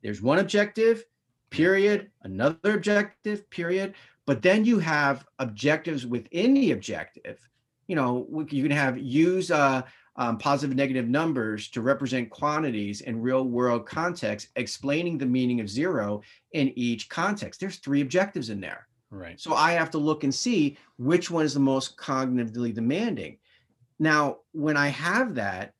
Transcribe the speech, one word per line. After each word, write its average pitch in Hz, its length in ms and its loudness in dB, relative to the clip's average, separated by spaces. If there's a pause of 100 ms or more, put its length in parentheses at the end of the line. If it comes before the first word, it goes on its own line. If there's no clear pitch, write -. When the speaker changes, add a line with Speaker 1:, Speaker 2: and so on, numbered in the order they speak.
Speaker 1:
There's 104 200 -8
one 139 160 4
objective, 208 640 2 (460)
period, 196 600 4 (120)
another 143 520 0
objective, 208 760 -2
period. 190 440 -4 (320)
But - 140 0
then 208 240 6
you 226 140 4
have 147 480 2 (120)
objectives 135 680 -2
within 170 480 0
the 262 160 4
objective. - 760 -8 (400)
You 185 100 -4
know, 127 340 -2
we, 156 180 -6
you 139 140 -2
can 147 100 0
have 135 240 0
use, 160 540 2
uh, 139 320 4 (340)
um, 117 220 -2
positive 143 320 0
and 131 80 0
negative 131 300 0
numbers 123 600 -2
to 117 120 -6
represent 127 480 -2
quantities 123 720 -4
in 113 180 -6
real 131 240 2
world 120 400 0
context, 160 720 -4
explaining 143 600 -4
the 135 80 -2
meaning 123 340 2
of 104 80 -6
zero 107 540 -2 (300)
in 139 240 0
each 120 340 -4
context. 202 500 -4
There's 190 180 -8
three 143 220 0
objectives 147 480 -2
in 107 120 -6
there. - 260 -12 (240)
Speaker 2:
Right. 87 280 -14
Speaker 1:
So 165 160 -2
I 156 180 4
have 165 200 0
to 165 60 -2
look 151 260 0
and 135 100 0
see 160 420 0 (220)
which 170 320 2
one 165 140 2
is 135 100 -2
the 143 60 2
most 135 360 2
cognitively 123 760 -2
demanding. 123 640 -2 (640)
Now, 151 380 2 (120)
when 151 260 -2
I 143 120 2
have 170 480 -2
that 101 420 -6